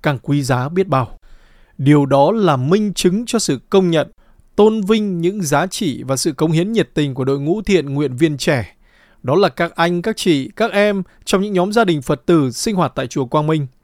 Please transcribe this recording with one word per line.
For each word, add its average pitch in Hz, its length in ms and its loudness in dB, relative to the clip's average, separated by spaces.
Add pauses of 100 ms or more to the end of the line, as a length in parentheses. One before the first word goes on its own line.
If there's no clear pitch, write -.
càng 143 200 -2
quý 143 200 0
giá 127 260 -2
biết 185 180 0
bao. 131 200 0 (680)
Điều 143 280 4
đó 139 260 4
là 196 240 2
minh 180 380 0
chứng 196 320 0
cho 220 140 -2
sự 139 200 -2 (100)
công 190 220 4
nhận, 160 160 0 (480)
tôn 220 260 4
vinh 202 400 0
những 196 200 -2
giá 147 260 0
trị 160 400 -6
và 131 80 -2
sự 156 160 -2
cống 160 200 0
hiến 175 200 0
nhiệt 214 220 0
tình 147 200 -2
của 131 100 -4
đội 139 160 -2
ngũ 170 220 -2
thiện 160 320 0
nguyện 139 220 -2
viên 151 220 0
trẻ. 127 380 -2 (480)
Đó 131 120 0
là 190 140 2
các - 260 -4
anh, 175 260 0
các 220 160 -4
chị, 143 380 0
các - 160 -2
em 202 320 0 (220)
trong 190 160 0
những 208 120 -4
nhóm 185 200 0
gia 233 100 4
đình 165 180 0
Phật - 240 -4
tử 151 260 2
sinh 208 240 -4
hoạt 170 200 0
tại 135 120 -6
chùa 139 180 -4
Quang 151 220 -2
Minh. 156 200 -2 (160)